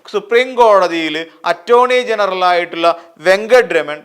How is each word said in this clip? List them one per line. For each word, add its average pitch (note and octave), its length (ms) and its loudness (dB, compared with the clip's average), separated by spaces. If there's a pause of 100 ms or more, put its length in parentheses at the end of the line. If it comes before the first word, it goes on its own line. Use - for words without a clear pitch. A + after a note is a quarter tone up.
(120)
സുപ്രീം A#3 480 -2
കോടതിയിൽ E3+ 560 2 (360)
അറ്റോർണി B3 480 0 (120)
ജനറൽ F#3+ 400 -2
ആയിട്ടുള്ള E3+ 500 -2 (260)
വെങ്കട്രമൺ F#3 760 0